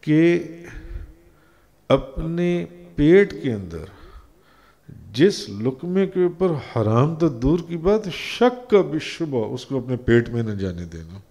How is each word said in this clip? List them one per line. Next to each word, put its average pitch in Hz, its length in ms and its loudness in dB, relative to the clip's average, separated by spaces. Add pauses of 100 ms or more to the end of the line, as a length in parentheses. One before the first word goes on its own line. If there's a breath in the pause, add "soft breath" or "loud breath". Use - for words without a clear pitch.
कि 165 360 4 (1500 loud breath)
अपने 170 720 -2 (320)
पेट 185 460 6
के 135 80 -2
अंदर 90 380 -8 (1200 soft breath)
जिस 147 380 2
लुकमे 131 560 -2
के 180 200 0
ऊपर 175 260 0 (220)
हराम 120 420 2
तो 165 120 2
दूर 139 340 0
की 170 140 -10
बात, 202 320 0
शक 247 600 -2
का 202 120 6
भी 151 180 -2
शुबा 147 380 -4
उसको 123 420 -4
अपने 123 160 -4
पेट 117 320 4
में 117 140 -4
न 107 160 -4
जाने 90 260 -4
देना। 85 460 -14